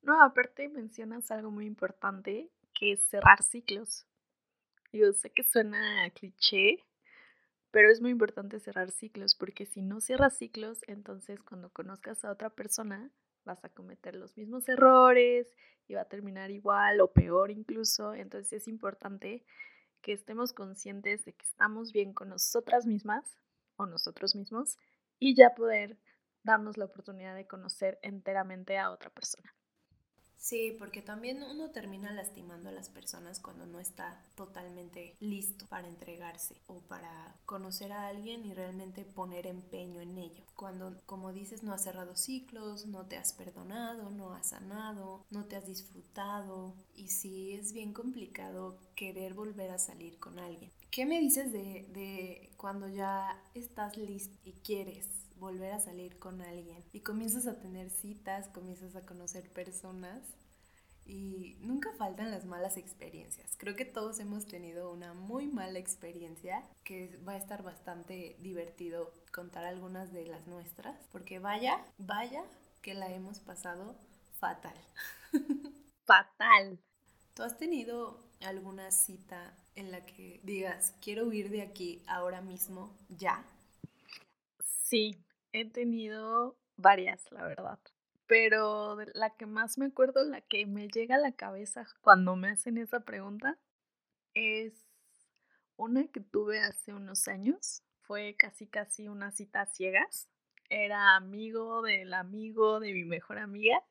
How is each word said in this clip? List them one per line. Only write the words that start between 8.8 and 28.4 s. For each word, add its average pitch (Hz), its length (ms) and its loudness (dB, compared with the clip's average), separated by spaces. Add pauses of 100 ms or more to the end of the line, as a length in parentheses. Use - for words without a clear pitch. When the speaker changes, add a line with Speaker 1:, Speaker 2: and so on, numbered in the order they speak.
Speaker 1:
ciclos, 202 460 0
porque 196 320 -8
si 196 160 -8
no 202 180 -4
cierras 269 340 6
ciclos, 226 520 -10
entonces 202 560 -14
cuando 180 260 -16
conozcas 196 560 -10
a 208 60 -6
otra 214 180 -6
persona, 214 640 -6 (340)
vas 180 180 -12
a 165 60 -16
cometer 185 460 -16
los - 220 -16
mismos 220 300 -8
errores 254 800 12 (400)
y 214 60 -12
va 196 80 -4
a 190 80 -6
terminar 196 400 -10
igual 202 520 4
o 185 120 8
peor 180 380 8
incluso. 214 640 -4
Entonces 202 380 -8 (100)
es - 40 -12
importante 208 760 -8 (560)
que 202 120 -4
estemos 226 400 -6
conscientes 202 720 -6
de - 80 -16
que - 120 -14
estamos 214 460 -2
bien 202 220 2
con 196 160 -8
nosotras 233 580 2
mismas 214 500 -2 (380)
o 202 100 -4
nosotros 175 500 -4
mismos 220 440 -6 (400)
y 262 160 4
ya 240 180 10
poder 220 460 -2 (440)
darnos 214 340 2
la 202 80 -6
oportunidad 190 500 -14
de 190 100 -14
conocer 190 560 -6
enteramente 196 760 -4